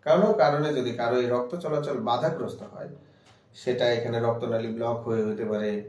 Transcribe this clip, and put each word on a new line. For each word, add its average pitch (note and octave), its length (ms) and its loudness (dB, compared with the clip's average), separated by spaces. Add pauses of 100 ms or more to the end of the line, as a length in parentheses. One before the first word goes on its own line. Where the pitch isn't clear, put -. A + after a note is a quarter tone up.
কোনো F#3 280 6
কারণে D3+ 400 4
যদি A#2+ 180 -2
কারো A#2+ 300 0
এই B2 60 2
রক্ত B2 280 0
চলাচল D3 440 -4
বাধাগ্রস্ত - 600 -2 (120)
হয়, G2+ 160 -12 (640)
সেটা B2 380 0
এখানে A#2 280 0
রক্তনালী A#2 480 0
ব্লক A#2 300 -2 (100)
হয়ে A2+ 160 0
হতে G#2+ 220 -2
পারে G#2 260 -2 (180)